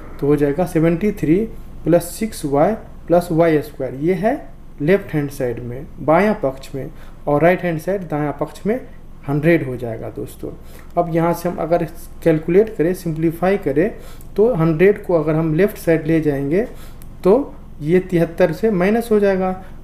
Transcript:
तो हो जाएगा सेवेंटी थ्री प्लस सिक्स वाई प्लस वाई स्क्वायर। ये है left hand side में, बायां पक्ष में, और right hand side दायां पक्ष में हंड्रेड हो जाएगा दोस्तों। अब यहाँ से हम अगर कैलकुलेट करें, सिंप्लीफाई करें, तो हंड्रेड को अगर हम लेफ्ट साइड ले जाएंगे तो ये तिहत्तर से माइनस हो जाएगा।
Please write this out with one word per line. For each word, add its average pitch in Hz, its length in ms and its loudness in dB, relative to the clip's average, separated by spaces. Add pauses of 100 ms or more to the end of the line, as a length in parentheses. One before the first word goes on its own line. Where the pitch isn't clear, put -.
(200)
तो 143 60 -2
हो 147 100 6
जाएगा 143 300 2
सेवेंटी 170 460 2
थ्री 156 240 2 (480)
प्लस 165 300 2
सिक्स 220 320 -6
वाई 147 280 2 (320)
प्लस 175 260 4
वाई 156 300 4
स्क्वायर। 127 340 -8
ये 160 180 0
है 214 220 0 (440)
left 185 340 2
hand 143 160 0
side 123 320 -4
में, 123 240 -10 (140)
बायां 175 420 4
पक्ष - 320 -4
में, 139 160 -8 (360)
और 147 160 2
right 175 200 4
hand 165 180 -2
side 185 280 -4
दायां 147 320 -2
पक्ष - 260 -6
में 240 140 0 (480)
हंड्रेड 147 380 2
हो 123 100 -6
जाएगा 117 340 -8
दोस्तों। - 400 -10 (480)
अब 170 160 0
यहाँ 165 200 4
से 175 140 -4
हम 175 100 -4
अगर 170 260 0 (380)
कैलकुलेट 170 540 2
करें, 165 180 2
सिंप्लीफाई 165 640 0
करें, 156 320 0 (460)
तो 220 180 4
हंड्रेड 165 500 2
को 180 100 2
अगर 156 200 2
हम 160 200 0
लेफ्ट 202 240 2
साइड 160 280 2
ले 160 140 2
जाएंगे 143 420 0 (600)
तो 240 300 4 (280)
ये 165 180 4
तिहत्तर 170 520 2
से 220 200 0
माइनस 208 400 2
हो 208 80 6
जाएगा। 190 320 2 (320)